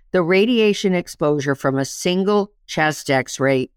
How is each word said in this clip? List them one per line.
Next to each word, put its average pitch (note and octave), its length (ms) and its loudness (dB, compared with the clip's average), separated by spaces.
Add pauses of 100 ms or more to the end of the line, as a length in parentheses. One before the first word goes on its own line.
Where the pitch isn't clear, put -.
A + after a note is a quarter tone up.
(120)
The F#3 120 2
radiation G3+ 720 2
exposure D3 580 -2
from C3+ 240 -2
a C3+ 80 -2
single G3 680 -2 (120)
chest - 440 -2
x-ray C3 680 0